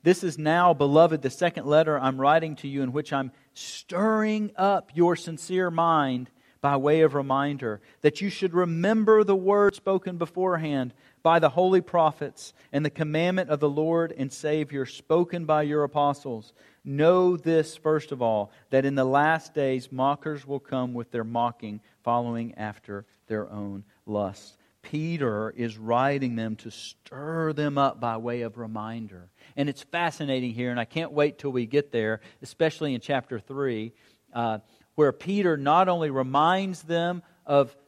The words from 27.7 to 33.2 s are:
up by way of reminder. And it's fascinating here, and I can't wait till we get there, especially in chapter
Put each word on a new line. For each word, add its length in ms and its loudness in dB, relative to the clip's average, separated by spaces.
up 240 0
by 180 -4
way 240 -6
of 140 -8
reminder. 720 -12
And 120 -2
it's 140 -8
fascinating 720 -4
here, 160 -4
and 80 -4
I 60 0
can't 260 -6
wait 280 0
till 120 -6
we 160 -2
get 240 0
there, 300 -2
especially 540 -2
in 60 -6
chapter 400 -4